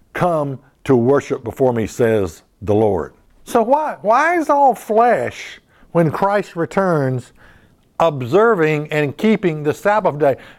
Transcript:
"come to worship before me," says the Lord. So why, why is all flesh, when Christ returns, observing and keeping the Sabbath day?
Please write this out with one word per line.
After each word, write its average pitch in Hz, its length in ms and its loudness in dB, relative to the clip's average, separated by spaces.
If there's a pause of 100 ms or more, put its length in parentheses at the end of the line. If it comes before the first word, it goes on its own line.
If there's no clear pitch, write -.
(120)
"come 151 460 -2 (260)
to 135 120 2
worship 131 480 0
before 127 280 -2
me," 113 140 -2
says 110 560 -2 (180)
the 101 140 -2
Lord. 98 400 0 (300)
So 240 180 0
why, 262 400 -2
why 269 340 2
is 311 140 -2
all 285 240 4
flesh, 208 840 -2 (320)
when 165 180 2
Christ 196 460 -2
returns, 156 760 -2 (640)
observing 156 920 0
and 151 260 -2
keeping 180 460 0
the 147 120 -2
Sabbath 202 440 0
day? 143 180 2 (220)